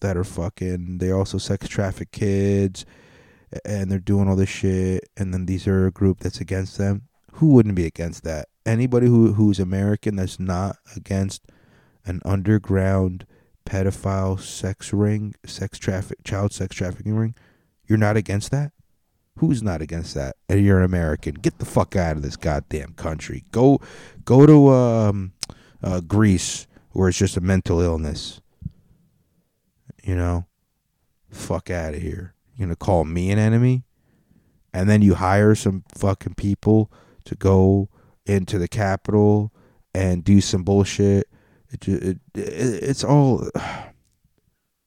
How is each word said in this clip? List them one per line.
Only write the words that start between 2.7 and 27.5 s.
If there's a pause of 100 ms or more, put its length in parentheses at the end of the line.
a-,
and
they're
doing
all
this
shit,
and
then
these
are
a
group
that's
against
them. (260)
Who
wouldn't
be
against
that? (180)
Anybody
who,
who's
American
that's
not (200)
against (640)
an
underground (400)
pedophile
sex
ring, (100)
sex
traffic,
child
sex
trafficking
ring, (540)
you're
not
against
that? (640)
Who's
not
against
that? (140)
And
you're
an
American.
Get
the
fuck
out
of
this
goddamn
country.
Go, (460)
go
to,
um, (500)
uh,
Greece, (240)
where
it's
just
a
mental